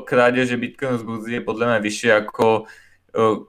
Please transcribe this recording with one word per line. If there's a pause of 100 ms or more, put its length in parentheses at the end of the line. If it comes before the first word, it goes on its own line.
krádeže
bitcoinu
z
burzy
je
podľa
mňa
vyššie (120)
ako, (640)
e, (280)